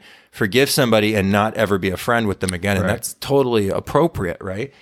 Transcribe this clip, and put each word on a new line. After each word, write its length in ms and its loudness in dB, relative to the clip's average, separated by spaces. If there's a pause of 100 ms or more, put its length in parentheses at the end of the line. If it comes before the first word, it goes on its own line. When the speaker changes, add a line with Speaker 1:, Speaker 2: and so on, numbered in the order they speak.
(320)
Speaker 1:
forgive 400 2
somebody 420 2
and 180 2
not 240 2
ever 220 2
be 140 -2
a 60 -6
friend 300 0
with 120 -4
them 160 -2
again. 220 -2
And 100 0
Speaker 2:
Right. 60 0
Speaker 1:
that's 260 -8
totally 500 0
appropriate, 720 -2
right? 400 -10